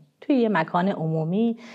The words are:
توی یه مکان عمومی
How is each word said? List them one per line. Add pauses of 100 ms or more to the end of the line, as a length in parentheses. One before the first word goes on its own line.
(220)
توی
یه
مکان
عمومی (180)